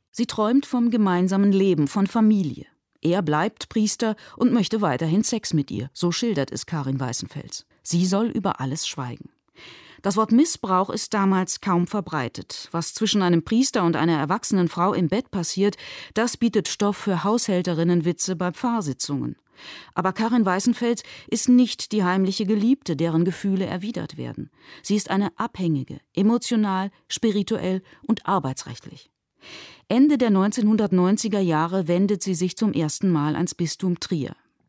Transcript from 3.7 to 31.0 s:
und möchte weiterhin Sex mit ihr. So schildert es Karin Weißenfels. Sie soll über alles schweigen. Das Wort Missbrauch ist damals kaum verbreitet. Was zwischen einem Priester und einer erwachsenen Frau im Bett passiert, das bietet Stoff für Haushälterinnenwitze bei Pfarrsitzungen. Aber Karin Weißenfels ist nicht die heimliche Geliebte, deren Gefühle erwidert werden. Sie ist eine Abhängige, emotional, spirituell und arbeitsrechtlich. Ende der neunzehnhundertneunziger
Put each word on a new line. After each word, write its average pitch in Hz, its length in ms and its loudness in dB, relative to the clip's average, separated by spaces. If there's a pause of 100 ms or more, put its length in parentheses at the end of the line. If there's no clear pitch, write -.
und - 160 2
möchte 220 280 0
weiterhin 160 420 2
Sex - 300 -4
mit 147 180 0
ihr. 131 220 -6
So 175 180 -2
schildert 175 400 -2
es - 160 -10
Karin 139 320 -4
Weißenfels. - 680 -8 (200)
Sie 170 220 0
soll 196 200 0
über 202 340 -4
alles 135 280 -4
schweigen. - 420 -10 (720)
Das 196 140 0
Wort 220 160 2
Missbrauch 202 580 2
ist - 240 -6
damals 190 460 2
kaum 175 260 0
verbreitet. - 840 -6
Was 165 200 -4
zwischen 208 300 0
einem 175 220 4
Priester 233 400 2
und 170 100 2
einer 160 240 2
erwachsenen 175 500 0
Frau 175 260 0
im 175 140 0
Bett 220 220 -2
passiert, 196 460 -2 (380)
das 233 220 0
bietet 220 300 0
Stoff 202 300 -2
für 180 260 -2
Haushälterinnenwitze 175 1120 0
bei 180 140 -4
Pfarrsitzungen. 147 840 -4 (580)
Aber 185 180 0
Karin 226 320 2
Weißenfels 220 600 0 (240)
ist - 200 -2
nicht 247 440 4
die 214 100 2
heimliche 190 420 0
Geliebte, 208 520 2
deren 165 280 2
Gefühle 190 420 -2
erwidert 180 500 -8
werden. - 340 -10 (320)
Sie 208 140 0
ist 202 140 -2
eine 196 280 0
Abhängige, 160 640 -4 (120)
emotional, 208 800 0 (180)
spirituell 196 720 -2 (240)
und - 200 -4
arbeitsrechtlich. 135 840 -6 (800)
Ende 277 300 4
der 233 120 2
neunzehnhundertneunziger 202 1080 2